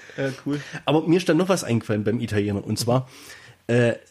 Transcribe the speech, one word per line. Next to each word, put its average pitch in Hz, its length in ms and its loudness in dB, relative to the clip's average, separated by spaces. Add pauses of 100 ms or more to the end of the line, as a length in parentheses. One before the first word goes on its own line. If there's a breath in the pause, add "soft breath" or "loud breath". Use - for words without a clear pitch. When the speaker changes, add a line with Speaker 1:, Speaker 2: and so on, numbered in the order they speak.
(180)
Speaker 1:
ja, 135 120 -2 (160)
cool. 143 160 -2 (240 loud breath)
Speaker 2:
Aber 156 220 2
mir 170 100 6
ist 180 100 -4
dann 156 100 4
noch 185 120 2
was 185 140 0
eingefallen 107 400 0
beim 110 160 0
Italiener. 104 440 -2
Und 110 140 -2
zwar, 120 320 0 (560 loud breath)
äh, 117 280 4 (180)